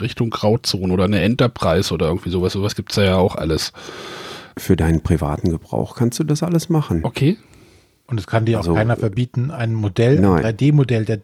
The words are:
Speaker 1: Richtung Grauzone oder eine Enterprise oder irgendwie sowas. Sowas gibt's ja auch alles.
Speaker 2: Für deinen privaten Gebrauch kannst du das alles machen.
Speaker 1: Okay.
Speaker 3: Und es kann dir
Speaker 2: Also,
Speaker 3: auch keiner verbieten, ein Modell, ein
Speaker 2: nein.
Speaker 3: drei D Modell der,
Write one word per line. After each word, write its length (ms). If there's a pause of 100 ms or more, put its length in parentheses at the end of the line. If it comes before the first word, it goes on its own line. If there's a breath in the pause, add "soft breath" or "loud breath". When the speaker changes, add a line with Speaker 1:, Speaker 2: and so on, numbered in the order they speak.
Speaker 1:
Richtung 280
Grauzone 640
oder 120
eine 160
Enterprise 720
oder 140
irgendwie 220
sowas. 240
Sowas 220
gibt's 220
ja 180
auch 200
alles. 360 (840 loud breath)
Speaker 2:
Für 200
deinen 260
privaten 480
Gebrauch 460
kannst 240
du 60
das 180
alles 260
machen. 340
Speaker 1:
Okay. 340 (680 soft breath)
Speaker 3:
Und 140
es 80
kann 180
dir 120
Speaker 2:
Also, 160
Speaker 3:
auch 20
keiner 220
verbieten, 520
ein 240
Modell, 440
ein 40
Speaker 2:
nein. 220
Speaker 3:
drei 80
D 200
Modell 340
der, 180